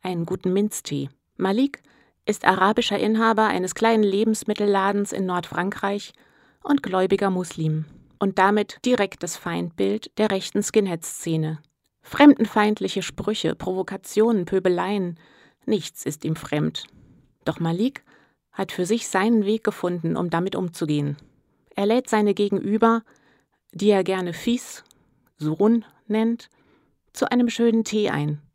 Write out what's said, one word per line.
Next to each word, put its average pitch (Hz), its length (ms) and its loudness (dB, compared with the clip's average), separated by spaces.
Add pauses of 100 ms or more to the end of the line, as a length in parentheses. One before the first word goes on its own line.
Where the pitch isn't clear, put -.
einen 170 240 -4
guten 185 260 -4
Minztee.“ 151 560 -2 (280)
Malik 208 440 0 (460)
ist - 180 -4
arabischer 196 540 2
Inhaber 220 460 2
eines 185 320 -2
kleinen 226 260 4
Lebensmittelladens 202 1080 0
in 190 140 -2
Nordfrankreich 185 880 -4 (520)
und - 180 2
gläubiger 190 480 0
Muslim 160 540 -2 (340)
und 196 220 0
damit 208 440 2
direktes 202 520 0
Feindbild 175 840 -4
der 214 140 2
rechten 196 320 -2
Skinhead-Szene. 165 960 -2 (420)
Fremdenfeindliche 214 1000 4
Sprüche, - 520 -4
Provokationen, 190 920 0
Pöbeleien, 180 760 0 (460)
nichts - 380 -4
ist - 200 -8
ihm 160 100 -2
fremd. 156 540 -4 (560)
Doch 160 160 -6
Malik 175 420 -2 (480)
hat 190 220 -8
für 180 140 -4
sich 226 200 -2
seinen 208 380 2
Weg 220 180 0
gefunden, 175 540 -2
um 175 140 -2
damit 175 260 -2
umzugehen. 151 600 -4 (600)
Er 202 100 -2
lädt 240 220 0
seine 208 260 2
Gegenüber, 208 680 2 (680)
die 196 200 2
er 196 120 4
gerne 185 300 -2
Fils, - 500 -4 (540)
Sohn 196 480 2 (220)
nennt, 226 440 -2 (640)
zu - 160 -2
einem 240 180 2
schönen 226 340 2
Tee 214 280 0
ein. 147 320 -4 (120)